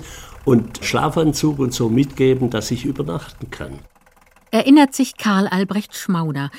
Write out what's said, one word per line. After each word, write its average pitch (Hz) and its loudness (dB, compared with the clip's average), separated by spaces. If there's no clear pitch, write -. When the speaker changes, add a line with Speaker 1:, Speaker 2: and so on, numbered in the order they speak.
Speaker 1:
und 117 2
Schlafanzug 151 0
und 127 -2
so 117 0
mitgeben, 131 2
dass 110 -4
ich 120 -4
übernachten - -6
kann. 69 -12
Speaker 2:
Erinnert 277 6
sich - -2
Karl 196 0
Albrecht 190 -2
Schmauder. 151 -4